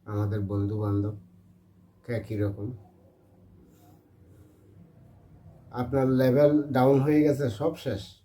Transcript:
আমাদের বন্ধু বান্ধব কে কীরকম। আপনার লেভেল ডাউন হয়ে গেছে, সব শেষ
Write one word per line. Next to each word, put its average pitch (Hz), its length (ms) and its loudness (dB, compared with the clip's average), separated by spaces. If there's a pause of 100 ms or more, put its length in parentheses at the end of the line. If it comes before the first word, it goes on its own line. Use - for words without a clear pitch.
আমাদের 104 340 -4 (100)
বন্ধু 101 320 -4
বান্ধব 101 340 -2 (880)
কে 117 120 -8 (100)
কীরকম। 101 420 -4 (3000)
আপনার 131 260 0 (140)
লেভেল 135 320 6 (240)
ডাউন 135 280 6
হয়ে 151 220 2
গেছে, 139 180 0 (140)
সব 165 140 -2 (120)
শেষ 110 180 -6 (220)